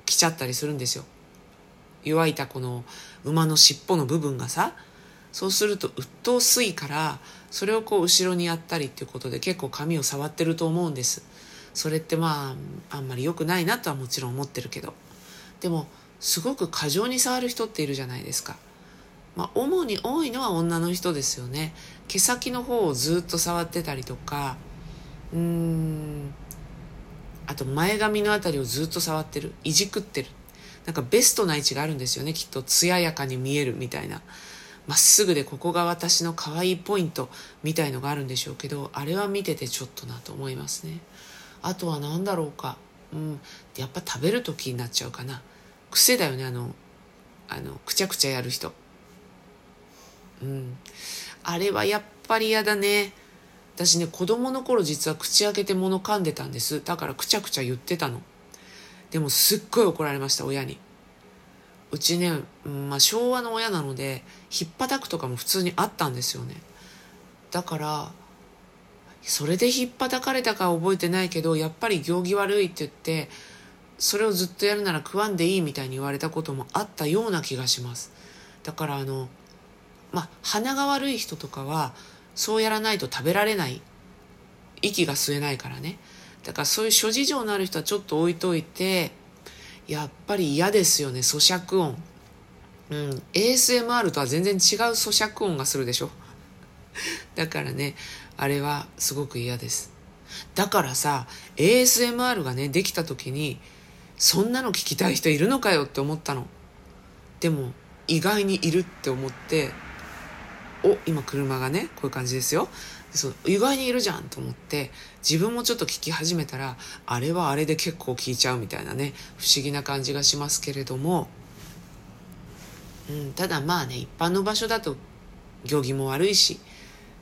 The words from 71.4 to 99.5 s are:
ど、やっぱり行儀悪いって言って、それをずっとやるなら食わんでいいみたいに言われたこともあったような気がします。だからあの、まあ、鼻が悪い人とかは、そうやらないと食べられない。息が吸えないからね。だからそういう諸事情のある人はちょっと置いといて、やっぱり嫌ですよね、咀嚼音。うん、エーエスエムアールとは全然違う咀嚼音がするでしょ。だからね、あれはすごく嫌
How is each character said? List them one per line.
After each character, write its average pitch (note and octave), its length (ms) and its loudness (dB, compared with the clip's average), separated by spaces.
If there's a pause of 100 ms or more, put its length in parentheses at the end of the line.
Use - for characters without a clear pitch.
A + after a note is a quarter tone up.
ど、 E3 120 2
や D#3 120 0
っ D#3+ 120 -6
ぱ A#3 100 0
り F#3 120 2
行 E3+ 220 0
儀 F3+ 100 0
悪 G3+ 300 4
い - 20 2
っ - 40 2
て F3+ 100 -14
言 D3+ 80 -4
っ - 40 -20
て、 D#3 380 -4 (720)
そ - 180 2
れ G#3+ 80 4
を A3 60 4
ず F#3 140 0
っ - 40 -2
と - 160 -2
や G#3 80 4
る G#3 80 0
な G3 100 2
ら D#3 80 0
食 - 200 -4
わ G#3+ 80 2
ん G3+ 100 0
で E3 80 4
い F#3+ 120 4
い F#3 40 2
み D3 120 -2
た C#3+ 100 -6
い C3 60 -6
に C3 80 -6
言 C3+ 40 -4
わ C#3 100 -2
れ C#3 60 -2
た D#3+ 140 -4
こ D#3+ 100 -4
と D#3 120 -6
も C3 200 -6
あ - 80 2
っ G#3 120 -4
た D#3 120 -4
よ G3 220 2
う G#3+ 40 0
な E3 100 0
気 C3+ 140 -4
が B2+ 120 -4
し B2 160 0
ま B2 120 -10
す。 - 160 -12 (520)
だ D#3 100 -8
か D#3 140 -4
ら C#3+ 80 -4
あ C#3 100 -4
の、 C3+ 240 -6 (840)
ま D#3 120 -2
あ、 E3 60 -14 (120)
鼻 A#3 320 0
が C#4 140 2
悪 C#4 240 2
い A#3 80 -2
人 - 160 -6
と D3+ 120 -10
か C3+ 160 -10
は、 C#3+ 300 -2 (400)
そ - 220 0
う A3 80 4
や A3 80 2
ら A3 80 2
な A3 120 2
い G#3 60 2
と C3+ 100 -4
食 B2+ 180 -6
べ E3 80 4
ら G#3 120 4
れ G#3+ 100 2
な E3+ 120 0
い。 B2+ 140 -8 (1000)
息 F#3+ 240 2
が C#3+ 80 0
吸 C#3+ 200 0
え C#3+ 60 0
な D3 120 0
い B2+ 80 -4
か B2+ 100 -12
ら C3 100 -10
ね。 D#3+ 200 -8 (440)
だ - 100 -10
か C#3+ 100 -2
ら - 20 0
そ - 160 2
う A3 40 2
い - 20 2
う A3 40 2
諸 G#3+ 200 4
事 C4+ 140 2
情 C4+ 200 0
の G#3 80 0
あ G3+ 60 0
る F#3+ 80 0
人 F#3 100 -4
は D#3 60 -2
ち - 100 -2
ょ G#3 60 0
っ - 20 -10
と A3+ 180 -2
置 E3+ 120 4
い E3+ 40 -2
と F3 200 0
い D#3+ 80 0
て、 F#3 480 0 (760)
や D3+ 180 -4
っ C#3 40 -8 (180)
ぱ G3+ 100 0
り D#3+ 160 2
嫌 F3 180 4
で G3+ 140 8
す - 160 6
よ C#3 100 -2
ね、 B2+ 80 -4
咀 F3 400 6
嚼 F3+ 180 0
音。 D3 200 2 (920)
う D3+ 60 -4
ん、 C#3+ 260 -4 (120)
エ E3+ 60 4
ー A3+ 120 6
エ C4 60 2
ス B3 160 6
エ B3 80 6
ム A#3 120 0
ア A#3+ 60 4
ー A3+ 40 4
ル F3 80 2
と - 80 0
は C#3 60 2
全 D3 180 2
然 G3+ 100 4
違 - 20 0
う F#3+ 40 0
咀 G#3+ 680 4
嚼 G#3+ 140 -6
音 F3+ 140 0
が C3+ 80 -2
す - 120 0
る C3+ 80 0
で A#2+ 80 0
し - 80 0
ょ。 C#3 80 -4 (1300)
だ E3 120 -2
か D#3 160 -4
ら C#3 80 -4
ね、 C#3 240 -4 (420)
あ C#3 100 0
れ C#3 140 2
は D3 260 -4 (100)
す - 160 -2
ご C#3 140 -4
く B2 120 -6
嫌 A#2+ 180 -4